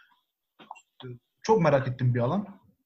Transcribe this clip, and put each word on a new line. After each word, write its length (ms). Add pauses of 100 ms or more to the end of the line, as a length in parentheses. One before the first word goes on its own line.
(1400)
çok 180
merak 260
ettiğim 280
bir 40
alan 280 (380)